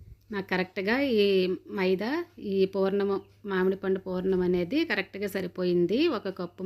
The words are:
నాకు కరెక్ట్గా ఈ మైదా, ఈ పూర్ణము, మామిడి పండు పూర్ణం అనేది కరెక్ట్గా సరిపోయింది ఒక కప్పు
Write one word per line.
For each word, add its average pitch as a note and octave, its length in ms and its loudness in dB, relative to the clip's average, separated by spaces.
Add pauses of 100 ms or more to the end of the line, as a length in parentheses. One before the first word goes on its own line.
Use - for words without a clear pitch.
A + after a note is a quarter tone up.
(300)
నాకు G3 240 -6
కరెక్ట్గా F#3+ 420 0 (220)
ఈ G3+ 100 6 (500)
మైదా, F#3+ 360 0 (400)
ఈ - 20 0 (180)
పూర్ణము, G3 420 0 (340)
మామిడి F#3+ 340 2
పండు F#3+ 220 0
పూర్ణం F#3 420 0
అనేది F3+ 320 0 (100)
కరెక్ట్గా G3+ 460 -4
సరిపోయింది F3+ 600 0 (180)
ఒక G3+ 120 -6 (120)
కప్పు F3+ 260 -10